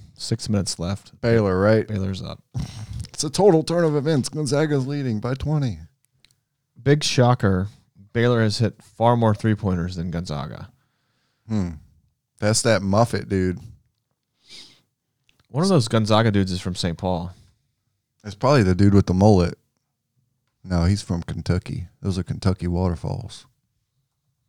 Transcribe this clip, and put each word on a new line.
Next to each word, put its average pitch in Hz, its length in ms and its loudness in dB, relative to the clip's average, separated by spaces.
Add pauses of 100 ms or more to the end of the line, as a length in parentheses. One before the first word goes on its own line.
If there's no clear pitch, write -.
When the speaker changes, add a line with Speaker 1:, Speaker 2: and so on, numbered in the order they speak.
(160)
Speaker 1:
Six - 340 -6
minutes 101 280 -2
left. - 440 -8
Speaker 2:
Baylor, 107 380 2
right? 107 280 4
Speaker 1:
Baylor's 95 340 -6
up. - 220 -14 (680)
Speaker 2:
It's - 120 -8
a 151 60 -4
total 180 340 4
turn 170 200 0
of 151 120 0
events. 143 340 0
Gonzaga's 147 560 -2
leading 131 340 -4
by 120 140 -6
twenty. 135 460 -4 (1000)
Speaker 1:
Big 143 220 2
shocker. 104 640 2 (460)
Baylor 117 280 2
has 107 160 0
hit - 260 -2
far 117 320 2
more 113 180 4
three-pointers 92 600 -2
than 87 160 -6
Gonzaga. 73 580 -8 (800)
Speaker 2:
Hmm. 104 220 -4 (720)
That's 107 240 0
that 110 180 2
Muffet 101 480 0
dude. 92 280 -2 (1900)
Speaker 1:
One 135 160 -4
of 190 60 0
those 147 180 4
Gonzaga 110 420 2
dudes 98 220 2
is 90 80 -4
from 90 160 -6
Saint 85 220 -4
Paul. 90 340 -4 (920)
Speaker 2:
It's 101 100 -12
probably 127 280 4
the 92 120 4
dude 98 180 4
with 98 120 6
the 90 80 0
mullet. 92 440 4 (1080)
No, 90 200 0
he's 98 180 2
from 87 220 -6
Kentucky. 90 640 -4 (140)
Those 95 180 -4
are 90 40 -6
Kentucky - 440 -2
waterfalls. 90 800 -4 (1040)